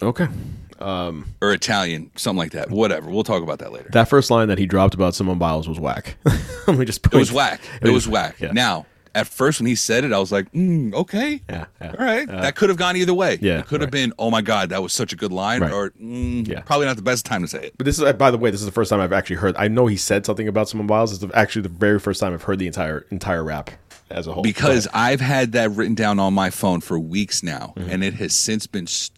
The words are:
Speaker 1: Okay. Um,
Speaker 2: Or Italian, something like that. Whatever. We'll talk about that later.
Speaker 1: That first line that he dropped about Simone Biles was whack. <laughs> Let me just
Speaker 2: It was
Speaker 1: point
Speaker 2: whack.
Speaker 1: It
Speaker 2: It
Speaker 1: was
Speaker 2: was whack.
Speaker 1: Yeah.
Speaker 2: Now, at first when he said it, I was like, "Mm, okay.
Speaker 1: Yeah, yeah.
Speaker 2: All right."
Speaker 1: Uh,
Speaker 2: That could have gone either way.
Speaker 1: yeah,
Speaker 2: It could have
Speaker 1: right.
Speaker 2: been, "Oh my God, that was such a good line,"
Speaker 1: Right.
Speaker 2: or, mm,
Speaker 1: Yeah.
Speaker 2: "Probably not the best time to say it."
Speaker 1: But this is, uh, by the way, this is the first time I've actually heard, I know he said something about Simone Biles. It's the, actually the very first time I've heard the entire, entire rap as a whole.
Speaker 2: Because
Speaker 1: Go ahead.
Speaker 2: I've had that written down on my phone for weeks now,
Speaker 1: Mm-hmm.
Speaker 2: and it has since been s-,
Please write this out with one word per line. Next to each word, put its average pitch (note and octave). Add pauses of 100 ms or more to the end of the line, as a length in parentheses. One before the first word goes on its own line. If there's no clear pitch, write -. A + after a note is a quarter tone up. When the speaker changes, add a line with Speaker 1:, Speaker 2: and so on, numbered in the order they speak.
Speaker 1:
Okay. A#2+ (520)
Um, F2 (120)
Speaker 2:
Or G2+
Italian, F2
something F#2+
like E2
that. D#2
Whatever. F#2
We'll G#2
talk F#2
about D2+
that B1
later. B1+
Speaker 1:
That A2+
first C#3
line A2+
that G2
he F#2+
dropped F#2+
about F2+
Simone F#2
Biles D#2+
was D#2+
whack. -
<laughs> -
Let E3
me C3
just G#2+
Speaker 2:
It -
was C3+
Speaker 1:
point A#2+
Speaker 2:
whack. A2+ (200)
Speaker 1:
It G#2+
Speaker 2:
It -
Speaker 1:
was B2
Speaker 2:
was A2+
whack. G#2
Speaker 1:
Yeah. -
Speaker 2:
Now, G#2+ (300)
at G#2+
first C#3
when A#2
he B2
said A#2
it, C3
I G2
was F#2+
like, G2
"Mm, D#3+
okay. A3
Speaker 1:
Yeah, - (160)
yeah. -
Speaker 2:
All C4
right." B3
Speaker 1:
Uh, -
Speaker 2:
That C#3+
could G3+
have F3+
gone F3+
either F3+
way. F#3+
Speaker 1:
yeah, G2
Speaker 2:
It -
could D3
have D3
Speaker 1:
right. B2+
Speaker 2:
been, C3
"Oh A2+
my A2
God, G2+
that F#2+
was F2
such A2
a G2
good F#2+
line," G2+
Speaker 1:
Right. -
Speaker 2:
or, G2+ (100)
mm, A#2+
Speaker 1:
Yeah. F2
Speaker 2:
"Probably D3
not C3
the G#2
best B2
time G2+
to E2
say C2+
it." -
Speaker 1:
But C3
this C#3+
is, D3+
uh, C#3
by C3
the A#2+
way, A2+
this G2+
is G#2
the F#2+
first G#2+
time G#2
I've F#2
actually F#2
heard, F#2
I G#2
know A#2+
he G2+
said G2+
something G#2+
about G#2+
Simone G#2+
Biles. G#2+
It's F2+
the, F#2+
actually G#2+
the F#2
very G#2
first G2
time G2
I've E2+
heard F#2+
the F#2+
entire, D#2+
entire F2
rap D2+ (400)
as E2
a D#2+
whole. F#2
Speaker 2:
Because A#2
Speaker 1:
Go -
ahead. A#2+
Speaker 2:
I've C3
had C3
that A2+
written G#2+
down G#2
on G2
my F#2+
phone F2+
for E2
weeks F2+
now, E2
Speaker 1:
Mm-hmm. F2+
Speaker 2:
and F#2
it F#2+
has F2+
since A2
been F#2
s-, -